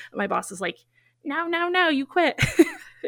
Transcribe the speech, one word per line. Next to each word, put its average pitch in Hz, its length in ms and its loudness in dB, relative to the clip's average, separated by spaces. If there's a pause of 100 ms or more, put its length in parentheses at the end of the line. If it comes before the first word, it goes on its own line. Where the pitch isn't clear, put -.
(140)
My 202 140 -4
boss 180 240 -4
is 185 100 -12
like, 175 160 -6 (460)
"No, 320 240 -4
no, 339 220 -2
no, 359 200 2
you 269 160 0
quit." 330 360 0
<laughs> - 120 2 (540)